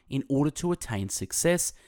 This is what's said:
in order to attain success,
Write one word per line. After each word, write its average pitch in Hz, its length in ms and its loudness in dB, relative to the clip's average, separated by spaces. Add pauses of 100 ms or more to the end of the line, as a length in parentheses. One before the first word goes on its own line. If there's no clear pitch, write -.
in 135 220 -2
order 147 220 4
to 175 200 -2
attain 101 380 -4
success, - 640 0 (140)